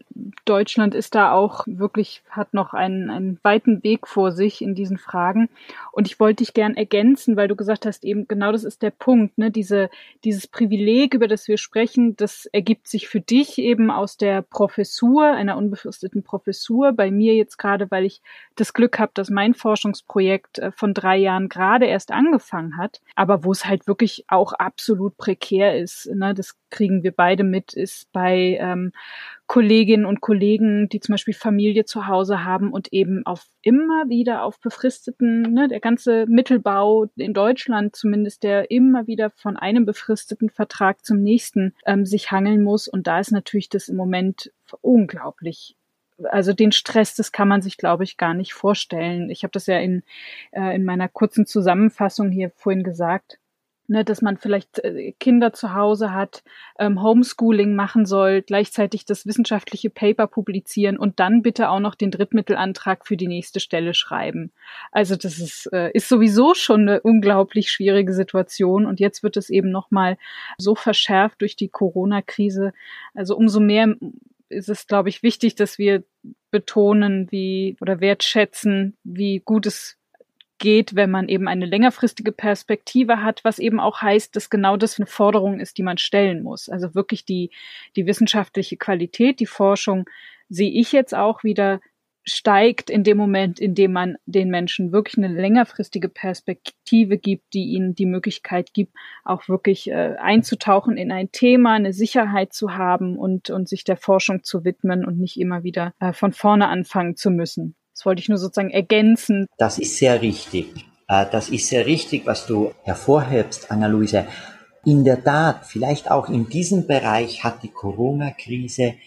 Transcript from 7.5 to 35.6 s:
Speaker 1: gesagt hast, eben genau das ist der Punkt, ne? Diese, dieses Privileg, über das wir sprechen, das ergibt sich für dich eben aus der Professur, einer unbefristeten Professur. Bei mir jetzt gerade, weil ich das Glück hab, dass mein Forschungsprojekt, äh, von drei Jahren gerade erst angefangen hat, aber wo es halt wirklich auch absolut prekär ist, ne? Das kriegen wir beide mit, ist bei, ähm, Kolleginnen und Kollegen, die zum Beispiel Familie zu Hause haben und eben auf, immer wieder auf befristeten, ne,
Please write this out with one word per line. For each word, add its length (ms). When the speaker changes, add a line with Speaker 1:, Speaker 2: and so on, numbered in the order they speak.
Speaker 1:
gesagt 320
hast, 180
eben 220
genau 240
das 140
ist 180
der 80
Punkt, 480
ne? 140
Diese, 360
dieses 240
Privileg, 680
über 140
das 180
wir 120
sprechen, 580
das 300
ergibt 420
sich 180
für 140
dich 380
eben 340
aus 240
der 260
Professur, 840
einer 300
unbefristeten 680
Professur. 680
Bei 200
mir 240
jetzt 200
gerade, 340
weil 140
ich 160
das 180
Glück 240
hab, 160
dass 160
mein 240
Forschungsprojekt, 1040
äh, 140
von 200
drei 240
Jahren 320
gerade 380
erst 240
angefangen 640
hat, 240
aber 300
wo 80
es 120
halt 220
wirklich 400
auch 280
absolut 640
prekär 600
ist, 340
ne? 220
Das 220
kriegen 360
wir 80
beide 320
mit, 300
ist 380
bei, 480
ähm, 320
Kolleginnen 600
und 140
Kollegen, 680
die 100
zum 140
Beispiel 220
Familie 500
zu 240
Hause 340
haben 300
und 200
eben 320
auf, 220
immer 460
wieder 340
auf 180
befristeten, 840
ne, 260